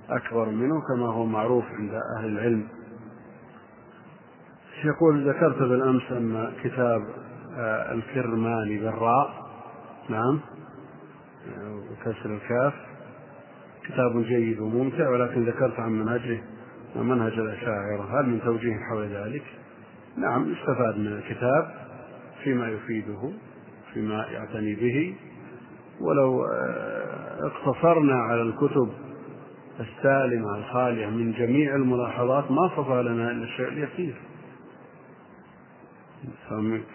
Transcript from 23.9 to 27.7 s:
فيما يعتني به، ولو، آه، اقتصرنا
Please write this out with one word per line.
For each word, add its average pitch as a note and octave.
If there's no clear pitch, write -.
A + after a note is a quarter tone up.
فيما G#2+
يعتني G#2+
به، C3
ولو، C3
آه، A1+
اقتصرنا D3+